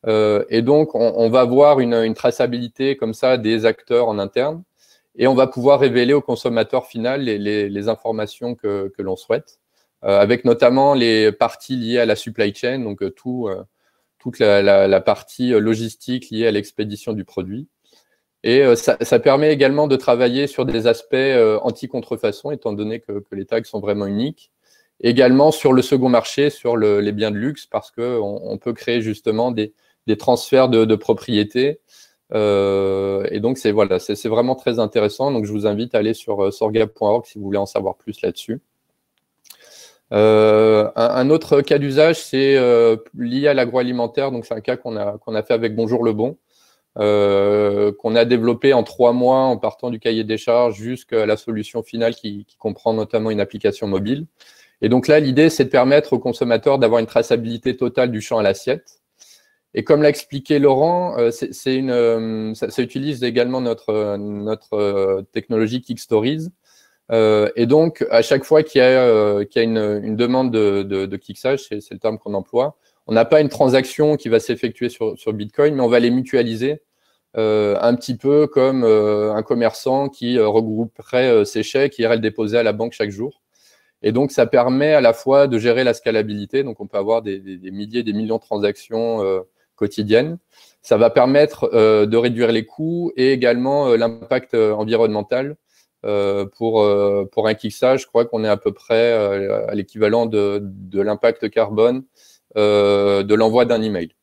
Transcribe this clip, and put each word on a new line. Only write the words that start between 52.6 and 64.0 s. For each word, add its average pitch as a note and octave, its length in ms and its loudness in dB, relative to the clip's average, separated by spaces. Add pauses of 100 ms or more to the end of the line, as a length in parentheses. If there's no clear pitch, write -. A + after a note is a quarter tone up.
notamment A2 380 -2
une G#2 100 -4
application G2+ 460 -4
mobile. G#2 400 -4 (560)
Et A2+ 80 0
donc B2+ 180 2
là, D3+ 100 6
l'idée, D3 300 2
c'est D#3 160 0
de B2+ 60 -4
permettre C#3 420 2
aux B2 60 0
consommateurs B2 600 -2
d'avoir A#2 220 4
une A2 60 -4
traçabilité A#2 720 -2
totale B2+ 340 -2
du G#2+ 100 -6
champ A2+ 180 -4
à G#2+ 40 0
l'assiette. G#2 580 -4 (760)
Et A2+ 100 -4
comme D3+ 180 4
l'a D3 60 6
expliqué C#3+ 500 -2
Laurent, D3+ 600 2
euh, A#2 120 2
c'est, - 220 -10
c'est C3 240 -6
une, C3+ 140 -4
euh, A2+ 640 -2
ça, G#2+ 160 -8
ça - 100 -6
utilise C3+ 420 -6
également B2 380 -2
notre, A#2 300 -4
euh, G#2 260 -2